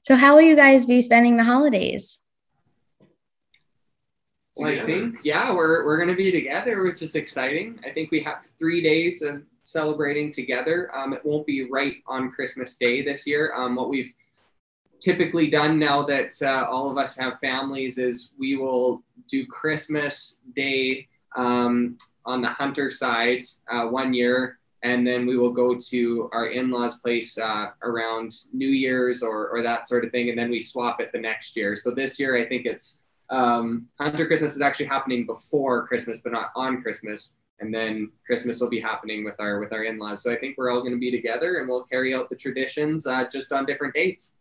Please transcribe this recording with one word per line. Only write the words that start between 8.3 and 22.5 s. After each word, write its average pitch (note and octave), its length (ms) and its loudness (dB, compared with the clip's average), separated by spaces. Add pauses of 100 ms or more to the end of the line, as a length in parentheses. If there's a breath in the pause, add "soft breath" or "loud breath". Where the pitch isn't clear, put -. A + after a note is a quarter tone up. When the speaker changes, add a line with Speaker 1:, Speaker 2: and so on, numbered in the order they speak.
Speaker 2:
three E3+ 220 0
days E3 420 2
of C#3+ 200 -6 (220)
celebrating D3+ 680 -2
together. C3 640 -2
Um, C3+ 180 -4
it - 120 -8
won't D3+ 220 -2
be C3+ 220 -2
right C3+ 280 -2 (100)
on B2+ 240 -4
Christmas B2+ 460 -10
Day B2 260 2
this C#3 240 -6
year. D3 300 0
Um, B2 180 -2
what B2 140 -2
we've C3 240 -4 (880)
typically E3+ 500 2
done D3+ 280 4
now C#3+ 260 2
that, C3+ 380 -2
uh, C3+ 280 0
all C3+ 200 -2
of C3 80 -4
us - 180 -4
have B2+ 240 -6
families C3 580 -4
is B2 400 -4
we C3+ 180 -2
will B2+ 460 0 (260)
do C3+ 180 -2
Christmas D3+ 960 -4 (120)
Day, C3 540 -2 (260)
um, B2 640 0 (260)
on B2+ 160 -4
the A#2 80 -2
Hunter C#3 420 -4